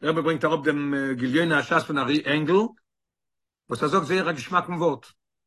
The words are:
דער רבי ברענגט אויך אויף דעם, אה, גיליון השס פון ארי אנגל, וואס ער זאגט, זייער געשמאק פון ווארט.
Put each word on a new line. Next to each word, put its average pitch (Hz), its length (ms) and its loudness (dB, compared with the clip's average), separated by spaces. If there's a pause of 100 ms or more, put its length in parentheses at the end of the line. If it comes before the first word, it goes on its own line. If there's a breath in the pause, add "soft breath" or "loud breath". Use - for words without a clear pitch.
דער 147 100 0
רבי 160 120 0
ברענגט 160 220 0
אויך 156 100 2
אויף 147 100 -2
דעם, 143 300 0
אה, 135 200 -2
גיליון 135 380 0
השס 151 340 2
פון 147 120 -2
ארי 139 280 0
אנגל, 151 280 2 (1120)
וואס 110 140 -6
ער 151 60 0
זאגט, 170 180 2
זייער 175 260 0
געשמאק 170 340 -2
פון 175 80 -8
ווארט. 156 320 -2 (400)